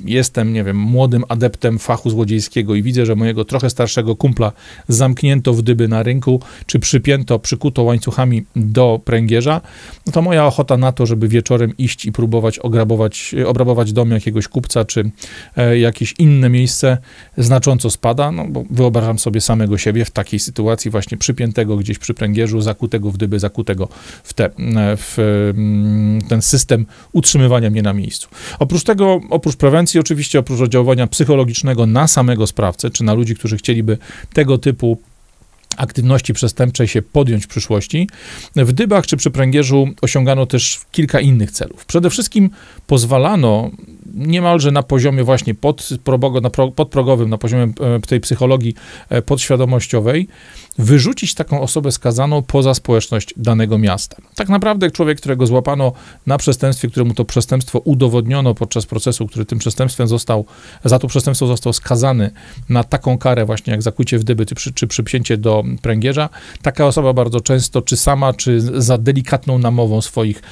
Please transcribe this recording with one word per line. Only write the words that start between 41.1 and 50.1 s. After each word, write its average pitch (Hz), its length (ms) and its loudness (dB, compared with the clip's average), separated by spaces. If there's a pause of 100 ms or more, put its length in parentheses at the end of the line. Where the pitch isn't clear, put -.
innych 123 300 2
celów. - 360 -10
Przede 175 240 2
wszystkim 202 400 0 (360)
pozwalano 131 840 2 (440)
niemalże 170 560 2
na 143 120 2
poziomie 135 420 2
właśnie 123 300 0
podprogogo-, 131 880 -2
na 123 80 0
pro-, 131 200 0
podprogowym, 127 600 0
na 110 80 -2
poziomie, 117 420 0
e, 120 200 0
tej 120 200 -2
psychologii, 127 540 0 (340)
e, 120 140 0
podświadomościowej, 127 1080 0 (500)